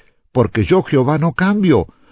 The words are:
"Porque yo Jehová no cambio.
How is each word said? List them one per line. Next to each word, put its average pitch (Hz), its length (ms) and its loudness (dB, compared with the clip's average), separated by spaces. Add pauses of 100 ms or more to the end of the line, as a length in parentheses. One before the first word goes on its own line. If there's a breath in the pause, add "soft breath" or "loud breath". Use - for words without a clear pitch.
(320 soft breath)
"Porque 113 320 0
yo 185 200 2
Jehová 143 340 0
no 160 160 -2
cambio. 185 540 0 (240 soft breath)